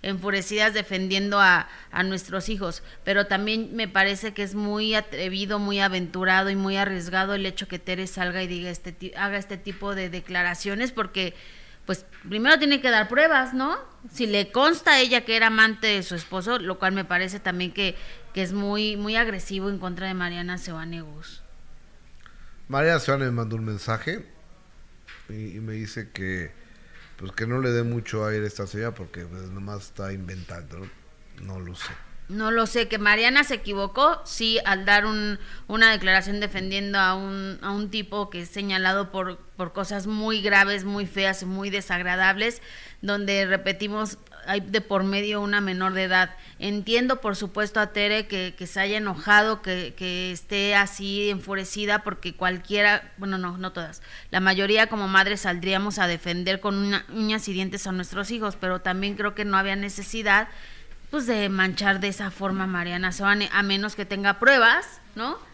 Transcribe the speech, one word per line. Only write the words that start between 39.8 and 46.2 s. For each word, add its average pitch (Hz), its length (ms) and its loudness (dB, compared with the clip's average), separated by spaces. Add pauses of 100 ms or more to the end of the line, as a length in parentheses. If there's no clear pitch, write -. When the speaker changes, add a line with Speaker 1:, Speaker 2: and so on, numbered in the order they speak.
Speaker 1:
muy 214 380 -2
graves, 196 400 4
muy 202 240 -4
feas 190 340 0
y 180 60 -8
muy 196 240 -4
desagradables, 190 880 0 (400)
donde, 196 460 0
repetimos, 196 720 -2 (260)
hay 196 140 0
de 190 220 0
por 190 220 2
medio 202 380 0
una 202 180 2
menor 190 340 0
de 190 100 0
edad. 185 320 2 (240)